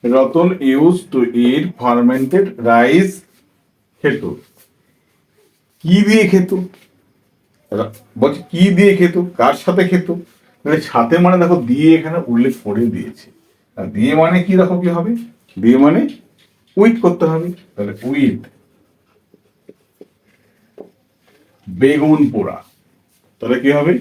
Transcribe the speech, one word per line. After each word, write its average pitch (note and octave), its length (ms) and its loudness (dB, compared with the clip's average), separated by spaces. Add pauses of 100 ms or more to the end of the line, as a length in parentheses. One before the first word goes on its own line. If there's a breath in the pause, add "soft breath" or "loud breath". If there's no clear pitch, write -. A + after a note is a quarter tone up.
(140)
রতন C3+ 340 2 (360)
used F3+ 280 2
to C3 80 0 (260)
eat C#3 180 0 (160)
fermented C3 640 0 (240)
rice C#3+ 440 4 (840)
খেত। C#3 220 -2 (1600)
কি E3 120 2 (140)
দিয়ে A3 240 4
খেত? F#3 200 2 (1300)
রা-, A2 160 -8 (260)
বলছে C#3 200 0 (120)
কি E3+ 100 2 (140)
দিয়ে G3 220 4
খেত, F3 180 0 (220)
কার C3 160 2 (100)
সাথে F#3 260 0
খেত? F3+ 180 -2 (520 soft breath)
তাহলে D3+ 180 -2 (120)
সাথে A#2 240 0 (100)
মানে F3+ 180 4
দেখো F3 140 2 (140)
দিয়ে C#3+ 180 2 (100)
এখানে D#3+ 200 -6 (140)
উল্লেখ A#2+ 220 0 (120)
করে G#2+ 180 -4 (100)
দিয়েছে। - 320 -12 (520)
আর F#2+ 80 -8 (100)
দিয়ে B2 240 0
মানে E3 160 2 (100)
কি, G3 140 -2
দেখো F3+ 220 0
কি F3+ 140 -2
হবে? G3+ 160 -4 (500)
দিয়ে A#2+ 220 4
মানে E3 160 2 (800)
with A3+ 240 4
করতে F3 280 0
হবে। E3+ 160 -4 (260)
তাহলে G#2 180 -8 (160)
with C4+ 340 -2 (3500)
বেগুন D3 400 2 (120)
পোড়া। G#2 260 -6 (800)
তাহলে B2 260 -2
কি C#3 140 2
হবে? D3+ 220 0